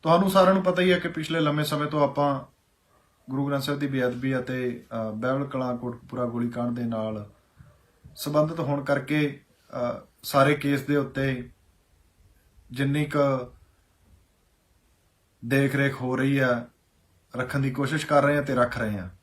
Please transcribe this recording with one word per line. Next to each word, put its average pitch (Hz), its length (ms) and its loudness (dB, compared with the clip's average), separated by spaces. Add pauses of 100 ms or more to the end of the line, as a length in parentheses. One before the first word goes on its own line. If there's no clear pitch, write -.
ਤੁਹਾਨੂੰ 175 300 4
ਸਾਰਿਆਂ 190 220 8
ਨੂੰ 190 100 2
ਪਤਾ 180 180 2
ਹੀ 180 120 6
ਹੈ 175 60 2
ਕਿ 175 80 -6
ਪਿਛਲੇ 160 320 -4
ਲੰਮੇ 151 240 2
ਸਮੇਂ 147 240 -2
ਤੋਂ 151 160 2
ਆਪਾਂ 139 380 2 (880)
ਗੁਰੂ 139 180 -2
ਗ੍ਰੰਥ 139 160 -2
ਸਾਹਿਬ 143 160 -2
ਦੀ 147 80 -2
ਬੇਅਦਬੀ 131 500 0
ਅਤੇ, 123 560 -4
ਅ, 110 180 -4
ਬਾਈਬਲ 131 340 -2
ਕਲਾਂ 127 320 -4
ਕੋਟਕਪੂਰਾ 123 480 -6
ਗੋਲੀਕਾਂਡ 120 500 -4
ਦੇ 120 80 -6
ਨਾਲ 110 460 -6 (880)
ਸੰਬੰਧਿਤ 151 440 -2
ਹੋਣ 143 240 -2
ਕਰਕੇ, 143 580 -2 (280)
ਅ, 120 300 -6 (240)
ਸਾਰੇ 143 320 4
ਕੇਸ 143 260 -2
ਦੇ 143 140 -2
ਉੱਤੇ 135 540 -2 (1200)
ਜਿੰਨੀ 139 340 0
ਕੁ 139 400 2 (2000)
ਦੇਖ 139 300 2
ਰੇਖ 135 260 0
ਹੋ 127 140 -2
ਰਹੀ 135 240 2
ਹੈ, 123 280 0 (680)
ਰੱਖਣ - 240 -4
ਦੀ 135 120 0
ਕੋਸ਼ਿਸ਼ 139 340 -2
ਕਰ 143 180 6
ਰਹੇ 143 120 4
ਹਾਂ 143 80 0
ਤੇ 139 120 -2
ਰੱਖ - 220 2
ਰਹੇ 107 200 -2
ਹਾਂ। 92 120 -8 (140)